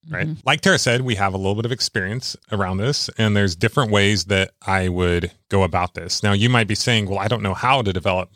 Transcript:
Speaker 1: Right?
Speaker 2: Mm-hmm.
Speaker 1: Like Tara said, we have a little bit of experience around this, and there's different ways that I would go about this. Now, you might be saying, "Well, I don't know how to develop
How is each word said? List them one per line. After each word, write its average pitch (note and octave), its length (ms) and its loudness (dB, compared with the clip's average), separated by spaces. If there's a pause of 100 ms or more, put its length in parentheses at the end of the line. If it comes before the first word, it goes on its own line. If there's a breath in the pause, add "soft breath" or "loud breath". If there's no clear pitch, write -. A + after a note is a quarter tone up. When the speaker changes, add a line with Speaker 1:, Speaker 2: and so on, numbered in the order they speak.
(100)
Speaker 1:
Right? F2+ 160 -4
Speaker 2:
Mm-hmm. D#3 180 -8
Speaker 1:
Like C#3 180 4
Tara F#3+ 180 4
said, B2 220 0
we B2+ 120 -2
have F#2+ 180 0
a F#2+ 40 -4
little F#2+ 180 0
bit A2 100 -4
of A#2 60 -4
experience A2 640 -4 (140)
around F#2+ 280 -2
this, C3 300 -2 (100)
and G#2+ 180 4
there's G2 180 2
different A2 380 0
ways G2+ 320 2
that F#2+ 260 0 (160)
I F#2+ 220 0
would F2 420 0 (180)
go G2 140 2
about F2+ 320 -2
this. E2+ 300 -6
Now, G#2 80 4
you G#2 160 2
might A#2 180 2
be G#2 80 -2
saying, A2 340 0
"Well, G2 120 -2
I G2+ 80 -2
don't A#2 120 -2
know G2 140 -2
how B2+ 280 0
to G2+ 100 0
develop F#2 440 -2